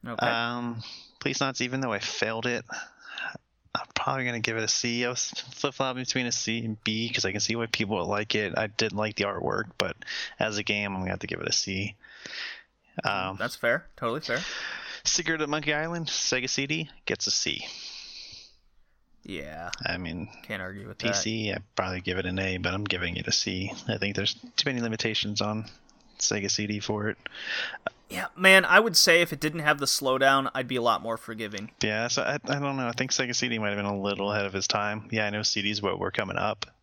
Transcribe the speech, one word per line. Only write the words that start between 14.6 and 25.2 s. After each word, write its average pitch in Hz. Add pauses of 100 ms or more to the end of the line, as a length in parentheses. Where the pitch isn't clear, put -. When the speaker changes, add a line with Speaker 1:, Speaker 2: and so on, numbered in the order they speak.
Speaker 2:
Secret 160
of 147
Monkey 151
Island, 165
Sega 127
C 139
D, 156 (160)
gets -
a -
C. - (1600)
Speaker 1:
Yeah. 78 (160)
Speaker 2:
I 92
mean, 87 (140)
Speaker 1:
Can't 98
argue 98
with 101
Speaker 2:
P 110
C, 110
Speaker 1:
that. 101
Speaker 2:
I'd -
probably 92
give 92
it 95
an 92
A, 95
but 90
I'm 101
giving 87
it 85
a -
C. 95 (160)
I 101
think 101
there's 98
too -
many 123
limitations 110